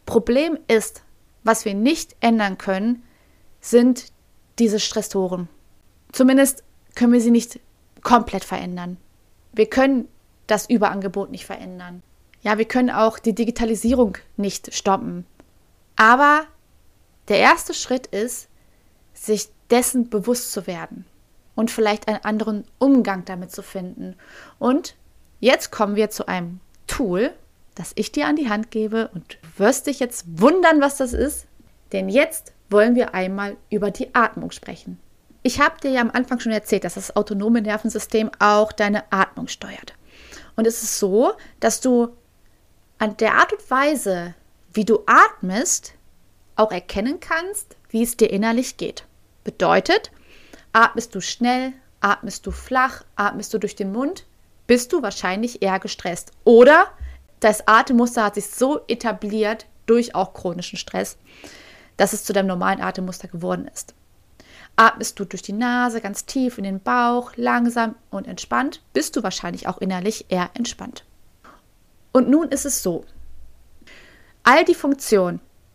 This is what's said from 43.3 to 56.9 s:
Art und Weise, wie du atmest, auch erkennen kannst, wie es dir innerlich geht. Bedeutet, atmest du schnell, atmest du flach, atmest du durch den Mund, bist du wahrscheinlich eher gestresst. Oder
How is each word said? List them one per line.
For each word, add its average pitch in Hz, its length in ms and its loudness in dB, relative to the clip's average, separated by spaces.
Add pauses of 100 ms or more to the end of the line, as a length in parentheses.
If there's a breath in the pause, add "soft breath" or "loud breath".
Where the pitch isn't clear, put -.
Art - 180 4
und - 180 -8
Weise, 226 640 0 (380)
wie 214 120 -2
du 208 220 4
atmest, 277 880 2 (640)
auch 214 140 4
erkennen 208 500 -6
kannst, 349 560 -8 (120)
wie 226 140 0
es 233 140 -4
dir - 140 4
innerlich 226 460 -2
geht. - 300 -12 (360)
Bedeutet, 190 680 0 (640 soft breath)
atmest 226 400 2
du 185 80 -8
schnell, 254 500 -2 (280)
atmest - 460 -4
du 196 40 -8
flach, 262 540 -4 (120)
atmest 202 380 -4
du 214 40 0
durch 196 160 -6
den 190 160 -6
Mund, 269 360 -6 (400)
bist 240 260 2
du 349 80 2
wahrscheinlich 202 640 -4
eher 190 160 0
gestresst. - 540 -10 (120)
Oder 269 440 10 (520 loud breath)